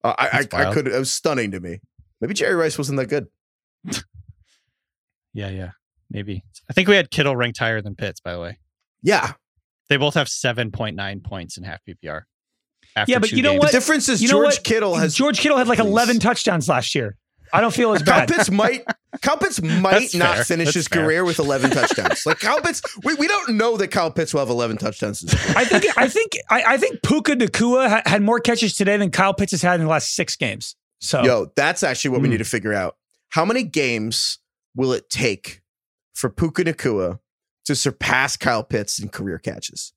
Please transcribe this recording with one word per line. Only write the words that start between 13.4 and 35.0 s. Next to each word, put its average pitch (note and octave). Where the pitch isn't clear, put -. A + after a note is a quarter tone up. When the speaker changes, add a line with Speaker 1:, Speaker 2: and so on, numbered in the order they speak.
Speaker 3:
know D4
Speaker 2:
games. D4
Speaker 3:
what? D4
Speaker 1:
The B3
difference D4
is A#3+
Speaker 3:
You A#3
know C#4+
Speaker 1:
George D4
Speaker 3:
what? -
Speaker 1:
Kittle G#3
has D#3
Speaker 3:
George C4+
Kittle D4
had, B3
like, A#3+
Speaker 1:
Please. A3
Speaker 3:
eleven A3+
touchdowns F#3
last B2+
year. A2+
I E3+
don't A3+
feel A#3
as F3+
Speaker 1:
Kyle D3+
Speaker 3:
bad. G#2+
Speaker 1:
Pitts B3
might, A3
Kyle D4
Pitts E4
might F3
Speaker 2:
That's F#3+
Speaker 1:
not F3
Speaker 2:
fair. -
Speaker 1:
finish E3
Speaker 2:
That's D#3
Speaker 1:
his E3+
Speaker 2:
fair. E3+
Speaker 1:
career D#3+
with E3+
eleven C3+
Speaker 2:
<laughs> -
Speaker 1:
touchdowns. -
Like, D#3
Kyle C4
Pitts, E4+
we, D#4
we D4
don't G4
know A3+
that F#3+
Kyle E3+
Pitts D#3+
will D3+
have C3
eleven A#2
touchdowns G#2+
this -
year. -
Speaker 3:
I B3
think, -
I -
think, G#4+
I, A#3
I -
think G#4+
Puka D4+
Nacua A#3+
ha-, G#3+
had G3+
more A3+
catches A#3
today G3+
than G3+
Kyle G3
Pitts G3
has E3+
had F3+
in D#3+
the D#3
last D3+
six -
games. G#2+
So C3+
Speaker 1:
Yo, A#2+
that's C#3+
actually C3+
what A#2+
we -
Speaker 3:
Hmm. -
Speaker 1:
need A2+
to G#2+
figure G#2+
out. F#2+
How D#3+
many A#3
games A#2
will B2+
it -